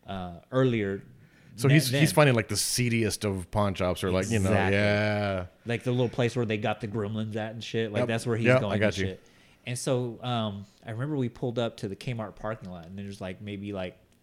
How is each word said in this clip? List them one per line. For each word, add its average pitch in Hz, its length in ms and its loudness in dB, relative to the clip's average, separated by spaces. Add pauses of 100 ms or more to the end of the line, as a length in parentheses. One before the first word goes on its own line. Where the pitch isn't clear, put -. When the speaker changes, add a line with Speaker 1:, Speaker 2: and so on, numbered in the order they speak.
Speaker 1:
uh, 90 360 -8 (100)
earlier 113 500 2 (560)
Speaker 2:
So 113 100 2
Speaker 1:
tha-, 139 60 8
Speaker 2:
he's, 151 160 6
he's - 20 -2
Speaker 1:
then. 143 240 4
Speaker 2:
finding, 143 200 6
like, 110 120 0
the 104 80 -4
seediest 113 680 0
of 95 260 -2
pawn 104 220 2
shops 90 300 0
or, 95 80 2
like, 95 180 2
you 113 100 2
know, 95 120 4
Speaker 1:
Exactly. 98 260 4
Speaker 2:
yeah. 104 680 2 (200)
Speaker 1:
Like, 117 180 -2
the 127 80 0
little 123 180 2
place 120 260 0
where 123 100 0
they 110 120 0
got 110 240 -2
the 117 60 -6
gremlins 107 480 -4
at 110 160 -4
and 113 120 -12
shit. 113 280 -2
Like, 104 100 0
Speaker 2:
Yep. 123 60 2
Speaker 1:
that's 117 180 -2
where 117 120 0
Speaker 2:
Yep, 120 260 4
I 101 100 0
Speaker 1:
he 107 60 0
Speaker 2:
got 104 80 4
Speaker 1:
gets 95 100 0
Speaker 2:
you. 98 100 0
Speaker 1:
shit. 92 160 -10 (440)
And 120 100 -4
so, 123 460 -2
um, 110 420 -4 (180)
I 113 80 -10
remember 139 260 -4
we 127 120 0
pulled 120 300 -4
up 117 180 -4
to 113 120 -8
the 95 60 -8
Kmart 110 400 -8
parking 107 360 -8
lot, 85 160 -12
and 95 100 -14
there's, 101 240 -10
like, - 200 -8
maybe, 101 320 -8
like, 92 240 -6 (260)